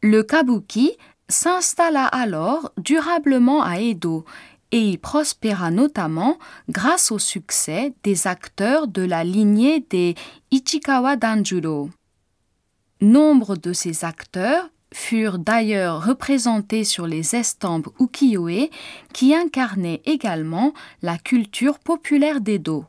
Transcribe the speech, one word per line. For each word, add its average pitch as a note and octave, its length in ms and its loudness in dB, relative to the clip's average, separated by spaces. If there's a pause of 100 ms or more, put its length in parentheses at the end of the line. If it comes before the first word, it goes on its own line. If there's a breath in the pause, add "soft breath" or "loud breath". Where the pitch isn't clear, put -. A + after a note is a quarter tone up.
Le G#3+ 200 4
kabuki B3 680 0 (380 soft breath)
s'installa D#4+ 760 0
alors A#3 720 -2
durablement C#4+ 840 2
à F3 160 -2
Edo E3+ 440 -2 (480 loud breath)
et A3 200 2
y F3 60 -2
prospéra G#3 760 -2
notamment G3+ 640 0 (320 loud breath)
grâce A#3+ 420 0
au G#3+ 60 -4
succès G3 760 -4 (100)
des G3 240 0
acteurs A#3+ 600 -2
de F#3+ 140 -4
la F3 220 -2
lignée G#3+ 560 2 (100)
des F3 260 0 (360 loud breath)
Ichikawa C4+ 640 0
Danjuro. F#3 720 -2 (1120)
Nombre B3 540 6
de F3 160 -6
ces E3+ 320 -6
acteurs A#3 680 -4 (220)
furent A3 460 -2
d'ailleurs F#3+ 680 0
représentés A3+ 800 0
sur G3 220 -4
les D#3+ 300 -4
estampes F3 540 -4 (100)
ukiyo-e A3+ 720 0 (440 loud breath)
qui C#4 220 4
incarnaient G3+ 680 -2
également G3 680 -2 (300 loud breath)
la E3+ 160 -4
culture B3 580 0
populaire D4 640 0
d'Edo. D#3+ 480 -4